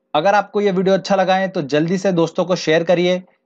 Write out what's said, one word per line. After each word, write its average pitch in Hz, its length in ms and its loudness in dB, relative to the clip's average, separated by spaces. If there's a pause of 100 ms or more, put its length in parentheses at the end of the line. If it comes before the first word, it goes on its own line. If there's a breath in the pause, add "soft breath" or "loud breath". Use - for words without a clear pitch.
(140)
अगर 180 200 2
आपको 202 260 0
ये 208 120 2
वीडियो 190 220 2
अच्छा 190 220 0
लगा 185 200 2
है 190 120 -2
तो 180 160 -6
जल्दी 156 340 0
से 190 160 -2
दोस्तों 165 300 0
को 180 140 -2
शेयर 165 260 0
करिए, 180 380 0 (240 soft breath)